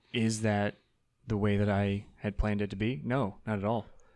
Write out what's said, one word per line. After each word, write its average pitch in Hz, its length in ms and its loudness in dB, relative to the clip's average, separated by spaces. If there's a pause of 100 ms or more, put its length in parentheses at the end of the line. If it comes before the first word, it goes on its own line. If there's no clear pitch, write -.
(120)
is 110 300 0
that 104 360 2 (480)
the 110 100 0
way 101 200 2
that 101 120 2
I 101 380 0 (100)
had 104 220 -4
planned 104 240 0
it 101 80 -2
to 104 60 -6
be? 117 280 -2
No, 120 420 -2
not 107 120 -2
at 95 60 -2
all. 110 220 0 (300)